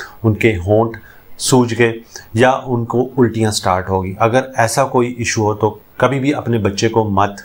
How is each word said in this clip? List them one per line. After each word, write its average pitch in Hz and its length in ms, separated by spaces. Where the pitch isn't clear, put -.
उनके 110 340
होंठ 107 400
सूज 123 340
गए 117 200
या 127 160
उनको 123 500
उल्टियाँ 110 340
स्टार्ट 92 380
होगी। 95 320
अगर 120 380
ऐसा 117 260
कोई 120 220
इशू 113 240
हो 104 120
तो 107 140
कभी 127 200
भी 135 140
अपने 117 260
बच्चे 101 300
को 113 160
मत 101 400